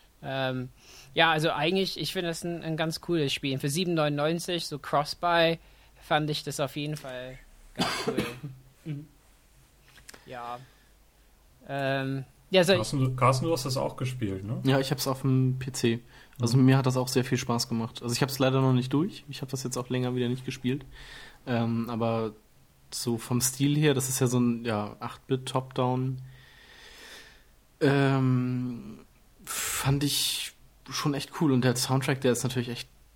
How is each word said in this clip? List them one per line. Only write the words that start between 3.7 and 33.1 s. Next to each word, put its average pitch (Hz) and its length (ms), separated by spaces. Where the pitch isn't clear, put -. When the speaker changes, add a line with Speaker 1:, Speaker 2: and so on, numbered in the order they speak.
Speaker 1:
neunundneunzig, 160 720
so 147 120
Cross-Buy, 165 800
fand 151 340
ich 151 140
das - 160
auf 135 160
jeden 151 220
Fall 127 420
ganz - 140
cool. - 120
Speaker 2:
<coughs> - 60
Mhm. 151 240
Speaker 1:
Ja. 123 320
Ähm, 135 580
ja, 185 140
soll 185 120
ich 180 40
Speaker 3:
Carsten, - 200
du, 131 160
Carsten, 127 300
du 165 80
hast 160 120
das 127 120
auch 143 180
gespielt, 98 480
ne? 117 200
Speaker 2:
Ja, 135 160
ich 135 100
hab's 139 180
auf 131 140
dem 131 380
P 131 120
C. 117 280
Also 120 180
Speaker 3:
Mhm. 131 80
Speaker 2:
mir 131 120
hat 135 80
das 127 120
auch 127 100
sehr 127 160
viel 127 140
Spaß 120 320
gemacht. 113 320
Also 120 120
ich 120 80
hab's 131 180
leider 131 200
noch 131 140
nicht 127 180
durch. 156 380
Ich 135 120
hab 131 80
das 131 140
jetzt 127 140
auch 123 120
länger 127 260
wieder 123 140
nicht 127 160
gespielt. 131 400
Ähm, 117 440
aber 113 440
so - 280
vom 123 220
Stil 143 380
her, 151 160
das 131 160
ist - 100
ja 131 80
so 123 120
ein, 120 260
ja, 107 340
acht-Bit 131 460
Top-Down. 131 760
Ähm, 131 1200
fand - 580
ich - 500
schon 143 240
echt - 260
cool. 151 120
Und 123 120
der 123 120
Soundtrack, 131 460
der 127 100
ist 117 120
natürlich 123 260
echt 120 200